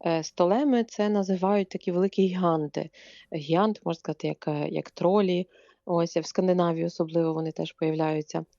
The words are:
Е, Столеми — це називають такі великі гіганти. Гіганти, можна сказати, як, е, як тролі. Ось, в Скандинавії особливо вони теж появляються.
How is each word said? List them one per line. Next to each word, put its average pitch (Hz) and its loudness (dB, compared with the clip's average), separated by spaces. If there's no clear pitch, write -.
Е, 165 0
Столеми — 233 2
це 208 -2
називають 196 0
такі - -6
великі 190 2
гіганти. 165 -2
Гіганти, 165 0
можна 170 -2
сказати, - -6
як, - -6
е, 151 -2
як 156 -6
тролі. 185 2
Ось, 170 -2
в 160 -2
Скандинавії 175 2
особливо 165 -2
вони 160 -4
теж 160 -8
появляються. 156 -2